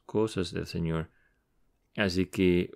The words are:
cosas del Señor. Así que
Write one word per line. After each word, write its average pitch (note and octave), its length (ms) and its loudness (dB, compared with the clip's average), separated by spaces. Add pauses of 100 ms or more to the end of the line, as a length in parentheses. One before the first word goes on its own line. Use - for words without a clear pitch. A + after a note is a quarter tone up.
cosas G#2+ 460 -2
del E2+ 140 -6
Señor. D#2+ 440 -4 (840)
Así F#2+ 300 0
que F2+ 500 4